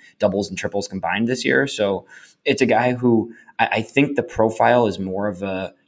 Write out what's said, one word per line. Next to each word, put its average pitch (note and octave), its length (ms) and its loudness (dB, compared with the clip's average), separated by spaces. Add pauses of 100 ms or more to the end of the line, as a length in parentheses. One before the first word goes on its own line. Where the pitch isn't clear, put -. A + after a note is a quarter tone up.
(180)
doubles G2 300 0
and F#2+ 100 -10
triples G2+ 300 -6
combined F#2+ 400 -2
this B2+ 160 -2
year. C3+ 240 2
So G2 380 -2 (380)
it's C3 180 2
a B2 40 4
guy A#2 280 2
who A#2+ 380 2 (280)
I, A#2 120 4
I A2 100 -2
think C#3 340 0
the A#2 80 0
profile A#2 640 2
is F2+ 100 -4
more G2 300 -4
of F#2 140 -8
a, F#2+ 320 -6 (140)